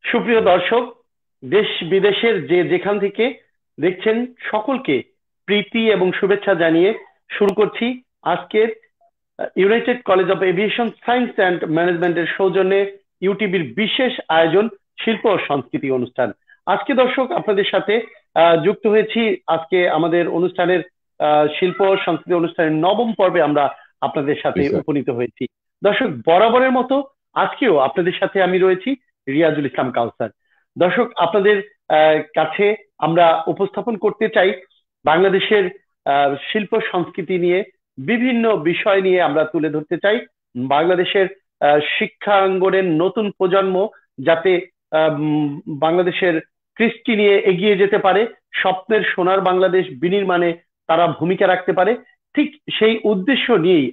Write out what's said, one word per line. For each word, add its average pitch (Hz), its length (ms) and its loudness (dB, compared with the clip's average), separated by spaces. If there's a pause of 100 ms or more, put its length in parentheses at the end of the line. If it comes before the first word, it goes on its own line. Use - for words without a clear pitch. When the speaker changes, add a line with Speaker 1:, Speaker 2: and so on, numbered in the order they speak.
(120)
Speaker 1:
সুপ্রিয় 226 280 0
দর্শক, 196 540 0 (500)
দেশ 185 220 2 (160)
বিদেশের 196 640 0
যে 170 220 0
যেখান 185 320 -2
থেকে 220 340 -2 (460)
দেখছেন, 220 460 -2 (120)
সকলকে 214 640 -4 (440)
প্রীতি 208 440 0
এবং 185 220 2
শুভেচ্ছা 202 420 0
জানিয়ে 170 440 2 (340)
শুরু 202 220 0
করছি 233 480 -2 (200)
আজকের, 180 460 0 (720)
আহ, - 200 -6
United 233 360 2
College 190 360 0
of 185 80 0
Aviation 190 480 -2
Science 240 500 -4
and 180 400 0
Management-এর 170 500 0
সৌজন্যে 190 720 0 (240)
ইউটিভির 190 560 -2
বিশেষ 247 520 -2
আয়োজন 165 400 2 (320)
শিল্প - 260 -2
ও 190 120 2 (100)
সংস্কৃতি 139 420 -4
অনুষ্ঠান। 123 420 -2 (340)
আজকে 202 280 -2
দর্শক 254 380 0
আপনাদের 202 320 -2
সাথে, 208 380 -2 (320)
আহ, 165 300 4
যুক্ত 202 220 -2
হয়েছি 220 500 0 (100)
আজকে 170 420 0
আমাদের 165 400 0
অনুষ্ঠানের, 175 520 0 (380)
আহ, 151 280 2 (140)
শিল্প 180 200 -2
ও 196 240 4
সংস্কৃতি 170 300 -2
অনুষ্ঠানের 165 380 -2
নবম 202 400 0
পর্বে 180 300 0
আমরা 147 340 0 (240)
আপনাদের 147 420 -2
সাথে 143 200 -2
Speaker 2:
জি, 139 60 0
স্যার। 180 120 -2
Speaker 1:
উপনীত 143 300 -4
হয়েছি। 123 360 -6 (380)
দর্শক, 208 220 0 (200)
বরাবরের 233 460 4
মতো 262 320 0 (300)
আজকেও 190 440 0
আপনাদের 165 340 0
সাথে 190 300 -2
আমি 180 160 2
রয়েছি 185 380 0 (320)
রিয়াজুল 151 380 0
ইসলাম 131 240 -4
কাউসার। 117 400 -4 (480)
দর্শক, 180 380 2
আপনাদের, 196 460 2 (260)
আহ, 156 340 4 (120)
কাছে 202 420 0 (220)
আমরা 165 480 2
উপস্থাপন 196 500 -4
করতে 208 320 -2
চাই 202 320 0 (440)
বাংলাদেশের, 190 680 2 (340)
আহ, 139 300 0 (180)
শিল্প 214 280 -2 (120)
সংস্কৃতি 180 460 -4
নিয়ে 180 260 0 (340)
বিভিন্ন 226 580 0
বিষয় 175 440 0
নিয়ে 185 220 2
আমরা 156 220 0
তুলে 156 260 -2
ধরতে 156 280 -6
চাই। 214 280 -2 (300)
বাংলাদেশের, 175 680 0 (340)
আহ, 147 200 4 (180)
শিক্ষাঙ্গনের 190 880 0
নতুন 185 460 0
প্রজন্ম 190 580 0 (300)
যাতে, 165 480 2 (240)
আহ, 156 300 0
উম, 151 480 -2
বাংলাদেশের 165 720 0 (340)
কৃষ্টি 226 420 -2
নিয়ে 202 220 4
এগিয়ে 196 380 2
যেতে 202 220 2
পারে, 190 280 2 (280)
স্বপ্নের 185 500 -2
সোনার 185 360 0
বাংলাদেশ 185 460 2 (140)
বিনির্মাণে 175 560 0 (300)
তারা 170 200 2
ভূমিকা 180 400 0
রাখতে 185 260 0
পারে, 185 240 2 (380)
ঠিক - 220 -2 (220)
সেই 220 260 2
উদ্দেশ্য 208 480 0
নিয়েই 165 400 2